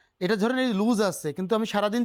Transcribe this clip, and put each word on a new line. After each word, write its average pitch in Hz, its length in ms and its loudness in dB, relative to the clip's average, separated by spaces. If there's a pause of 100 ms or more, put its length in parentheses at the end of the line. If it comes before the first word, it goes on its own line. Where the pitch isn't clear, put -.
(240)
এটা 180 180 0
ধরেন 247 240 2
এই 247 140 0
লুজ 226 180 2 (120)
আছে, - 180 -6 (100)
কিন্তু 185 200 -6
আমি 220 160 0
সারাদিন 208 320 0